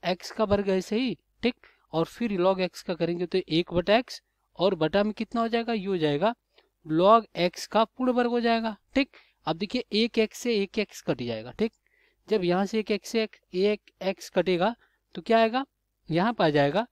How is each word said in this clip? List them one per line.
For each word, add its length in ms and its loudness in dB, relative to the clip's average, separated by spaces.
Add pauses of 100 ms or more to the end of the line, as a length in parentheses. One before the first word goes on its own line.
एक्स 260 -4
का 120 -2
वर्ग 260 2
ऐसे 260 -2
ही, 180 -2 (300)
ठीक, 120 0 (380)
और 140 0
फिर 300 -4
log 220 2
एक्स 220 -4
का 120 -6
करेंगे 320 -2
तो 140 -2 (100)
एक 240 -2
बटा 240 2
एक्स, 240 -6 (380)
और 160 2
बटा 280 2
में 100 -2
कितना 280 -4
हो 60 0
जाएगा, 260 -2
ये 120 -4
हो 120 -2
जाएगा 360 0 (520)
log 400 4 (120)
एक्स 300 -2
का 160 2
पूर्ण 300 -4
वर्ग 160 0
हो 100 -2
जाएगा। 360 0 (200)
ठीक, 140 0 (380)
अब 100 -2
देखिए 260 -4 (100)
एक 260 0
एक्स 200 -2
से 160 -2
एक 240 -2
एक्स 220 -6
कट 220 -4
जाएगा। 280 -8
ठीक, 200 -4 (560)
जब 160 0
यहाँ 220 2
से 140 -2
एक 120 -2
एक्स 180 -6
से 140 -2
एक, 120 -10 (200)
एक 360 -2 (120)
एक्स 260 -4
कटेगा 440 0 (420)
तो 60 -10
क्या 180 2
आएगा, 240 0 (460)
यहाँ 240 0
पे 100 0
आ 60 4
जाएगा 420 2